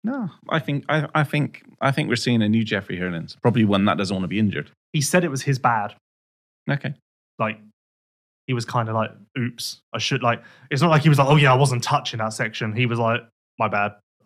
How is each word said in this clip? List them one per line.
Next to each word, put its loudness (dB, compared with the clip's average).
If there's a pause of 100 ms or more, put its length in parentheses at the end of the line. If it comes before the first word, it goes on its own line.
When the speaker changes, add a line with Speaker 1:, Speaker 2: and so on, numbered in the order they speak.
Speaker 1:
No, -4 (180)
I 0
think, -4
I, 0
I 2
think, -4 (180)
I 2
think -4
we're 0
seeing 2
a 2
new 4
Jeffrey -4
Herlins. -6
Probably 4
one 4
that 2
doesn't -2
wanna -4
be -4
injured. -2 (220)
Speaker 2:
He 0
said 2
it -2
was -6
his -2
bad. 0 (720)
Speaker 1:
Okay. -6 (440)
Speaker 2:
Like, -4 (880)
he -2
was -2
kinda -2
like, -2 (280)
"Oops, -8 (140)
I -8
should," -2
like, 0 (280)
it's 0
not 4
like 6
he 4
was 6
like, 4
"Oh 6
yeah, 6
I 6
wasn't 2
touching -2
that -4
section." -4
He 0
was -2
like, 0 (400)
"My 2
bad, -2 (340)